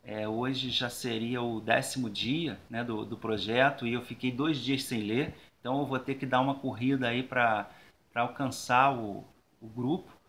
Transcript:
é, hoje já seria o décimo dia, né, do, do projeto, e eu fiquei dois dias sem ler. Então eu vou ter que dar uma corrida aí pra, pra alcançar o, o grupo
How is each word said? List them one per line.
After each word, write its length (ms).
é, 240
hoje 440
já 180
seria 540
o 180
décimo 500
dia, 480
né, 160
do, 180
do 140
projeto, 680
e 60
eu 100
fiquei 300
dois 280
dias 260
sem 160
ler. 340
Então 180
eu 80
vou 140
ter 160
que 100
dar 140
uma 160
corrida 540
aí 120
pra, 480
pra 80
alcançar 760
o, 280
o 60
grupo 420